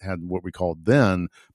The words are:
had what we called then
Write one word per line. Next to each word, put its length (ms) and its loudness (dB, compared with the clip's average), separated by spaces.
had 280 -8
what 140 -4
we 80 -10
called 360 -6
then 420 4